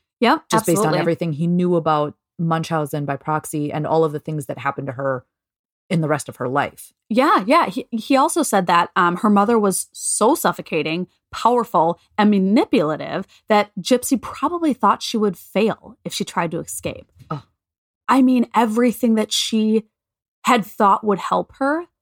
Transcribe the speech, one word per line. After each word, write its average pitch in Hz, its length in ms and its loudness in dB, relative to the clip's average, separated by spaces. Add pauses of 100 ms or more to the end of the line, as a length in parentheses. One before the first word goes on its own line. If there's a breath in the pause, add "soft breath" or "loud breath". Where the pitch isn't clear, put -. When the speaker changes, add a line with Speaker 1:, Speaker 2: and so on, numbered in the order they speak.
(180)
Speaker 1:
Yep, 254 320 2
Speaker 2:
Just 220 160 0
based 165 140 2
on 220 60 2
Speaker 1:
absolutely. 254 140 2
Speaker 2:
everything 170 320 -2
he 151 140 -2
knew 175 300 2
about 156 380 0 (240)
Munchausen 160 680 -2
by 139 100 -4
proxy 151 560 -4
and 151 140 -4
all 160 180 2
of 151 80 0
the 151 60 -8
things 151 280 -8
that 139 120 -8
happened 139 300 -6
to 131 40 -8
her 131 320 -4 (640)
in 170 140 0
the 151 60 -2
rest 147 200 -2
of 120 80 -16
her 127 120 -6
life. 131 440 -4 (160)
Speaker 1:
Yeah, 285 380 2
yeah. 269 200 4
He, 202 240 -8
he 233 260 -2
also 311 260 2
said 190 240 0
that, 175 280 2
um, 180 240 2
her 214 120 2
mother 208 280 4
was 202 340 0
so - 420 0
suffocating, 170 760 -4 (240)
powerful, 202 680 0 (200 soft breath)
and 208 120 4
manipulative 190 960 0 (220 soft breath)
that 208 220 2 (100)
Gypsy 247 400 0
probably 320 540 -4
thought - 280 0
she - 140 -6
would 208 220 -2
fail - 680 -4
if 170 80 -10
she - 120 -6
tried 175 260 -4
to 160 100 -6
escape. - 500 -12 (200)
Speaker 2:
Oh. 147 140 -10 (600)
Speaker 1:
I 254 140 4
mean, 254 340 2
everything 226 600 2
that 214 180 -2
she 220 520 0 (600)
had 233 200 2
thought 208 400 0
would 202 140 0
help - 380 -4
her 302 300 -2 (160)